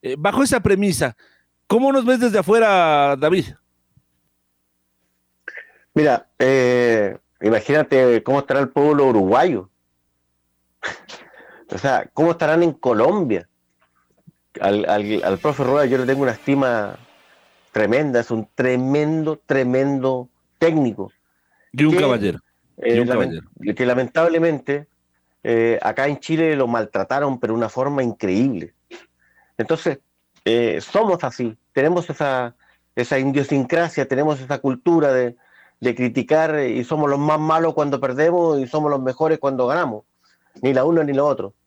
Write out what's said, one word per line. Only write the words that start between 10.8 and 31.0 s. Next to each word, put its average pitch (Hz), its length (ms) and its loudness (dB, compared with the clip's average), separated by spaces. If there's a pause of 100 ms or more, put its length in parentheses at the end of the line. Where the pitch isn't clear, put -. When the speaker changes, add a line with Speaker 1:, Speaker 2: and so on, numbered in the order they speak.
Speaker 2:
<laughs> - 920 -18
O 95 60 -10
sea, 131 340 -2
¿cómo 165 200 0
estarán 165 320 0
en 165 80 0
Colombia? 123 760 0 (1120)
Al, 101 280 0
al, 104 340 -2
al 95 160 -2
profe 147 240 -2
Rueda 139 240 2
yo 127 120 0
le 127 60 0
tengo 135 180 0
una 127 100 0
estima 120 680 -2 (720)
tremenda, 120 480 0
es 117 140 -4
un 110 240 -4
tremendo, 147 920 -2
tremendo 131 840 0 (300)
técnico. 135 540 0 (600)
Speaker 1:
Y 135 120 0
un 156 80 4
Speaker 2:
Que, 185 80 2
Speaker 1:
caballero. 117 400 0 (380)
Speaker 2:
eh, 117 180 0
Speaker 1:
Y - 20 4
un 120 80 2
Speaker 2:
lamen-, 127 340 -2
Speaker 1:
caballero. - 360 -8
Speaker 2:
que 127 100 -2
lamentablemente 147 1000 0 (560)
eh, 117 400 0
acá 131 240 -2
en 143 120 -4
Chile 160 380 0
lo 131 100 0
maltrataron, 120 720 -4
pero 107 140 -4
de 113 60 -2
una 113 100 -2
forma 135 340 -4
increíble. 107 720 -2 (840)
Entonces, 151 400 -4 (460)
eh, 113 360 0
somos 196 440 -2